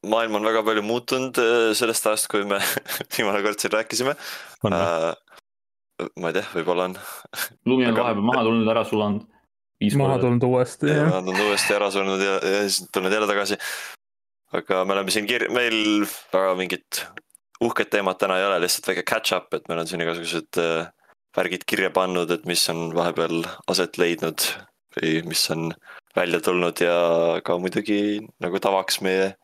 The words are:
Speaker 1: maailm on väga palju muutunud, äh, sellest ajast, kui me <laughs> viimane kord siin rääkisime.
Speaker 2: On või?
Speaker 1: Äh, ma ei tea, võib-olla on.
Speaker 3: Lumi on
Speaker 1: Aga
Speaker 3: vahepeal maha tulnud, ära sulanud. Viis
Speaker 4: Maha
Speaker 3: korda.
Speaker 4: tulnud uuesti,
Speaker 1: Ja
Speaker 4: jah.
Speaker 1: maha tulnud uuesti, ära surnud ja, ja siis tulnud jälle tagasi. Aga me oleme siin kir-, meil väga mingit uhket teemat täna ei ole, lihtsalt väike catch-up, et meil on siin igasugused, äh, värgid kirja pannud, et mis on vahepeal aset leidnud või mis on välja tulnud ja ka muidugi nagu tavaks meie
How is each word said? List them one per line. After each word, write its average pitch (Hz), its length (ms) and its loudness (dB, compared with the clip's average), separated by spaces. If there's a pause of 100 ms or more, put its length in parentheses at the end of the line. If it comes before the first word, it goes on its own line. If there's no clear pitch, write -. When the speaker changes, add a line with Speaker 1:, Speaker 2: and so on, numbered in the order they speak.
Speaker 1:
maailm 110 380 2
on 110 80 2
väga 110 180 2
palju 107 160 2
muutunud, 123 560 -2
äh, 117 320 4
sellest 113 400 0
ajast, - 160 -2
kui 101 160 0
me 101 160 0 (260)
<laughs> - 300 -8
viimane 104 260 0
kord 104 220 -2
siin 98 80 0
rääkisime. 110 460 -2 (400)
Speaker 2:
On 98 180 0
või? 85 80 2
Speaker 1:
Äh, - 1300 -6
ma 87 200 -4
ei - 20 -6
tea, 98 140 0
võib-olla 90 420 0
on. 90 80 -12 (640)
Speaker 3:
Lumi 127 260 2
on 113 80 2
Speaker 1:
Aga 120 140 2
Speaker 3:
vahepeal 104 180 0
maha 120 160 2
tulnud, 113 260 2
ära 113 140 2
sulanud. 104 400 0 (580)
Viis 104 120 2
Speaker 4:
Maha 135 220 2
Speaker 3:
korda. 123 80 0
Speaker 4:
tulnud 120 200 4
uuesti, 127 460 0
Speaker 1:
Ja 151 60 2
Speaker 4:
jah. 151 120 4
Speaker 1:
maha 185 120 2
tulnud 95 240 -2
uuesti, 101 300 2
ära 101 160 2
surnud 95 320 0
ja, 98 180 2
ja 95 200 0
siis 98 260 0
tulnud 95 280 0
jälle 107 160 2
tagasi. 101 280 0 (960)
Aga - 280 0
me 95 140 0
oleme 98 180 0
siin 104 140 -2
kir-, 123 220 0
meil 120 260 0 (480)
väga 95 320 0
mingit 92 460 -6 (540)
uhket 113 340 0
teemat 98 280 0
täna 95 220 2
ei 98 60 2
ole, 98 140 2
lihtsalt - 300 0
väike 87 160 -2
catch-up, - 460 -2
et - 160 -6
meil 82 140 -2
on 82 80 -6
siin 85 120 -4
igasugused, 82 560 -4
äh, 82 300 0 (460)
värgid 90 320 -2
kirja 95 260 0
pannud, 90 400 0
et 82 140 -2
mis 87 220 0
on 82 220 -4
vahepeal 85 540 0 (200)
aset 90 340 -2
leidnud 85 440 0 (520)
või 80 180 -2 (120)
mis 85 240 -2
on 80 200 -2 (440)
välja 87 300 0
tulnud 90 400 0
ja 87 140 4 (460)
ka 87 160 -2
muidugi 104 420 -2 (360)
nagu 90 220 -4
tavaks 98 440 0
meie 95 260 2 (160)